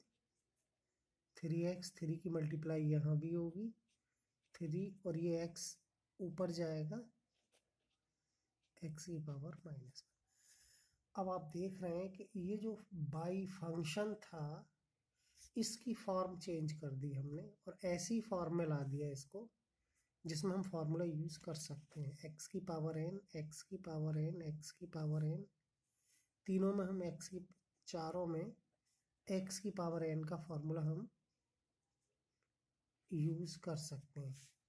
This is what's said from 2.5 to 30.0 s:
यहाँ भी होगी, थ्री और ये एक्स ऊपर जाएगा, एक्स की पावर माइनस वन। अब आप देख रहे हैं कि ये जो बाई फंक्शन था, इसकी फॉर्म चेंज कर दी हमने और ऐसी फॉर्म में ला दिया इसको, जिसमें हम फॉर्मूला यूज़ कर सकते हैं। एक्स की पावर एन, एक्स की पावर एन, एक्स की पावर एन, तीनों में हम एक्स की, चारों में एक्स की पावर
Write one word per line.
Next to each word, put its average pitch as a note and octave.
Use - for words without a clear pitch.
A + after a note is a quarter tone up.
यहाँ D3+
भी E3
होगी, E3+
थ्री F#3
और E3
ये E3
एक्स -
ऊपर F3
जाएगा, D#3+
एक्स D#3
की E3+
पावर D3+
माइनस C3
वन। -
अब F#3
आप F3+
देख F#3+
रहे E3+
हैं F#3+
कि F#3+
ये F#3+
जो G#3+
बाई E3+
फंक्शन E3+
था, D#3+
इसकी A3+
फॉर्म F#3
चेंज D#3
कर C#3
दी C#3
हमने C#3+
और F3+
ऐसी F3+
फॉर्म E3+
में E3+
ला D3+
दिया C#3+
इसको, G3
जिसमें E3
हम F#3+
फॉर्मूला E3
यूज़ D#3
कर E3+
सकते -
हैं। C#3
एक्स -
की F#3+
पावर D#3+
एन, F3
एक्स D#3
की F#3+
पावर D#3
एन, E3
एक्स D3+
की -
पावर D#3
एन, F3
तीनों F#3+
में G3
हम F#3+
एक्स E3
की, F#3
चारों E3+
में E3+
एक्स F#3+
की G#3
पावर E3+